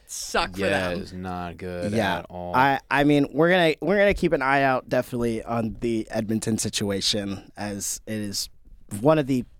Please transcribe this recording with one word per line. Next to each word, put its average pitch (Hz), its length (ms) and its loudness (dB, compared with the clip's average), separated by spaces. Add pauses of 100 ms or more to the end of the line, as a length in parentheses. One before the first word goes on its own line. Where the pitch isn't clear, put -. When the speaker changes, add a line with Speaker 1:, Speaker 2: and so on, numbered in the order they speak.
Speaker 1:
suck - 480 -4
for - 60 -6
Speaker 2:
Yeah, 95 280 0
Speaker 1:
them. 87 120 -4
Speaker 2:
it's 87 120 -12
not 90 440 -8
good 90 360 -4
Speaker 3:
Yeah. 98 260 0
Speaker 2:
at - 100 -12
all. 90 260 -8
Speaker 3:
I, 135 240 4 (120)
I 139 140 4
mean, 147 260 4
we're 160 180 4
gonna, 175 320 4
we're 180 160 2
gonna 202 160 4
keep 165 200 0
an 147 80 0
eye 139 220 4
out 131 260 2
definitely 120 540 0
on 113 360 -4
the 113 320 -2
Edmonton 110 460 -2
situation, 101 960 -4
as 101 500 -8
it 110 120 -6
is 104 320 -6 (500)
one 151 200 4
of 131 80 -2
the 127 180 0 (140)